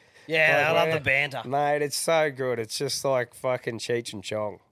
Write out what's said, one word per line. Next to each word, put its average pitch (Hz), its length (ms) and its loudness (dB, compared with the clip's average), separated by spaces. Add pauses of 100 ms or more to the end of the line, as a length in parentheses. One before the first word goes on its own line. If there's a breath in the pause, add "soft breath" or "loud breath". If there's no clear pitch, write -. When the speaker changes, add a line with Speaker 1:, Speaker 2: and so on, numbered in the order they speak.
(280 loud breath)
Speaker 1:
Yeah, 156 300 4
Speaker 2:
Like, 147 100 4
Speaker 1:
I 160 40 2
love 165 180 4
Speaker 2:
where 160 100 2
Speaker 1:
the 143 40 -8
banter. 135 420 0
Speaker 2:
Mate, 147 360 0
it's 147 160 -2
so 156 340 2
good. 127 280 -2
It's 110 180 -6
just - 260 -4
like 131 300 0
fucking 123 460 -4
Cheech 120 340 -4
and 101 100 -10
Chong. 107 360 -6 (120)